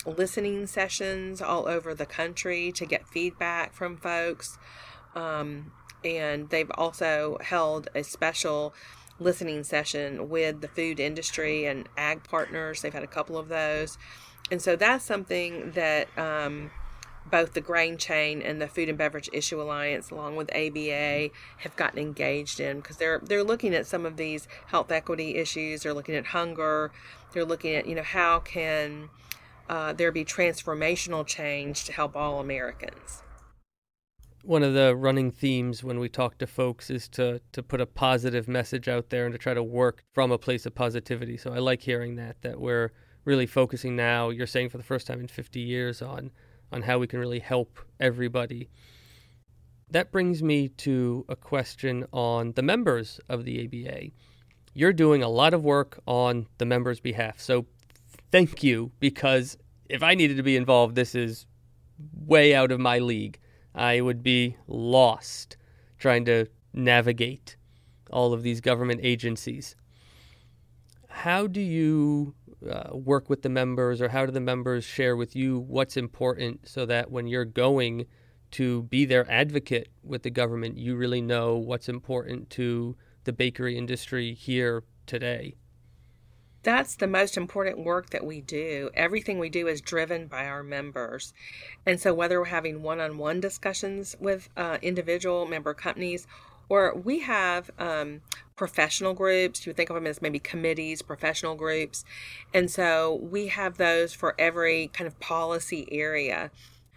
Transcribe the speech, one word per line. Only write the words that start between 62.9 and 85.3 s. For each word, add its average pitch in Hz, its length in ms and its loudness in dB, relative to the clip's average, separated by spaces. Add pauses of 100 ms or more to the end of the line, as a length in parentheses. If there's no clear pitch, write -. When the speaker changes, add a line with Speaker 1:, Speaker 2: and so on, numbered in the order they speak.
Speaker 2:
league. 113 400 -2 (360)
I 120 280 4
would 123 200 0
be 123 340 2 (100)
lost 117 880 4 (420)
trying 120 280 6
to 113 200 6 (260)
navigate 120 840 4 (540)
all 123 220 4
of 117 100 0
these 120 180 0
government 120 420 2
agencies. 120 720 -2 (1300)
How 185 380 0
do 196 140 -4
you, 151 720 2 (360)
uh, - 260 -8
work 135 320 2
with 139 140 0
the 135 60 0
members, 127 520 2
or 123 80 2
how 135 180 2
do 127 60 -2
the 131 80 -2
members 123 440 0
share 127 320 2
with 117 180 -4
you 131 240 0
what's 131 380 -2
important, 123 720 -2
so 127 180 -4
that 117 240 0
when 123 160 -4
you're 123 180 -2
going 120 600 2 (460)
to 123 320 0
be 127 200 4
their 127 240 6
advocate 135 600 2 (160)
with 135 180 -6
the 127 80 -4
government, 117 480 -2
you 120 160 -4
really 123 260 0
know 117 360 2
what's 117 320 -4
important 123 640 -6
to 120 460 -2 (280)
the 127 80 -4
bakery 123 440 0
industry 120 580 -4
here 120 500 0 (200)
today? 120 520 -6 (1080)